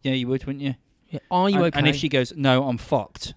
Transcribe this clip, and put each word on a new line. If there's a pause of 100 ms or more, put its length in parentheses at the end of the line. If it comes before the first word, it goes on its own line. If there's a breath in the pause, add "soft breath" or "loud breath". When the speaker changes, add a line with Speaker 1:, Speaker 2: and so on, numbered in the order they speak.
Speaker 1:
yeah,
you
would,
wouldn't
you? (340)
Speaker 2:
Yeah, (100)
"Are
you
Speaker 1:
And,
Speaker 2:
okay?"
Speaker 1:
and
if
she
goes,
"No,
I'm
fucked,"